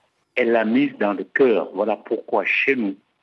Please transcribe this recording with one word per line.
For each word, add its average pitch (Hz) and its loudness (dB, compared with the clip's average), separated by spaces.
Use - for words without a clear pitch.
elle 117 0
l'a 113 2
mise 135 0
dans 104 0
le 95 -6
cœur. 107 2
Voilà 104 0
pourquoi - -4
chez - 0
nous, 104 -4